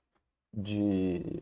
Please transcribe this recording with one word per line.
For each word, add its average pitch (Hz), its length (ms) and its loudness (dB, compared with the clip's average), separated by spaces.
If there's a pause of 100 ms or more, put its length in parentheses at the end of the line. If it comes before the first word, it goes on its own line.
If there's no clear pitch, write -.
(540)
de, 98 880 0